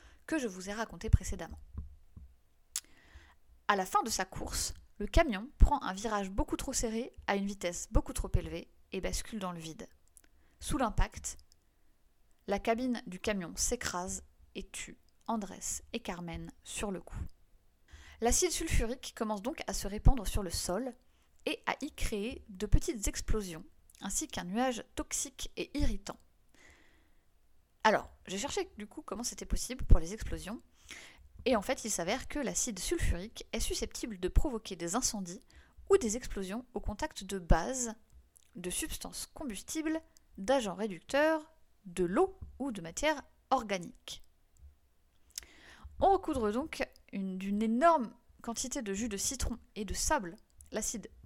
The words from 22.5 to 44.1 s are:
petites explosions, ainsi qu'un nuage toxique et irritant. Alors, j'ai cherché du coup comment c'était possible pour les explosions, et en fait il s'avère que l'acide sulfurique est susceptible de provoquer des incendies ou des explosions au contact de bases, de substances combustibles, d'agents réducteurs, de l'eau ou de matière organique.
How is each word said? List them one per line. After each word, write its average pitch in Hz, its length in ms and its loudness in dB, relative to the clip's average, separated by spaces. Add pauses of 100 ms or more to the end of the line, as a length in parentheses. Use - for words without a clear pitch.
petites 220 400 6
explosions, 185 580 -2 (360)
ainsi 196 260 -2
qu'un 180 180 -6
nuage 226 400 0 (120)
toxique - 600 -6
et - 220 -6
irritant. 226 400 2 (1700)
Alors, 208 260 4 (160)
j'ai 185 100 -6
cherché 285 400 -4
du 214 120 -12
coup - 120 -14
comment 226 220 -8
c'était - 240 -6
possible - 380 -2
pour 190 160 12
les 165 120 -4
explosions, 180 480 -8 (840)
et 247 100 4
en 196 60 2
fait - 240 -2
il 214 40 -2
s'avère 185 380 -2
que 294 100 -4
l'acide 202 400 -2
sulfurique - 720 0
est 226 80 -2
susceptible 220 600 -4
de 180 80 0
provoquer 220 480 4
des 170 200 -2
incendies 185 440 -2 (480)
ou 392 80 8
des 233 220 2
explosions 202 560 -6
au 202 60 -4
contact - 440 -4
de 190 140 -4
bases, 208 560 4 (640)
de 175 120 -6
substances - 640 -6
combustibles, 320 680 -4 (340)
d'agents 202 380 2
réducteurs, 277 760 0 (340)
de 180 200 0
l'eau 269 340 2 (200)
ou 262 140 -4
de 196 80 -6
matière 277 400 0 (300)
organique. 202 720 -2 (1800)